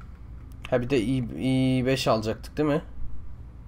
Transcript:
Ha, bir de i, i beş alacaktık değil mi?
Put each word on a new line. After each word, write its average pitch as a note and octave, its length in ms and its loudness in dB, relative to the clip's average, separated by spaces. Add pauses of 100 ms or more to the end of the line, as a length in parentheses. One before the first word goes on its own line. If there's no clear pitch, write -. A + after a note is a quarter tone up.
(680)
Ha, B2+ 120 4
bir B2 80 -2
de C3+ 120 4
i, B2+ 160 2
i C3 680 2
beş C3 220 2
alacaktık A2 500 0
değil D3+ 120 2
mi? D3+ 120 2 (880)